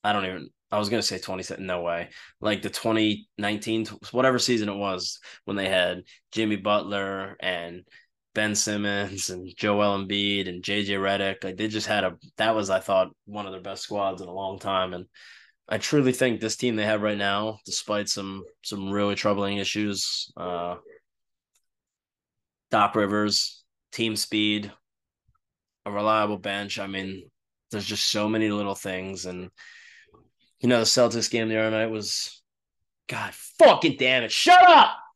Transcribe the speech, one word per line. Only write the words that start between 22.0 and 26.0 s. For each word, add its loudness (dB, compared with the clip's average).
Doc 4
Rivers, 0
team -4
speed, -2
a -8
reliable 0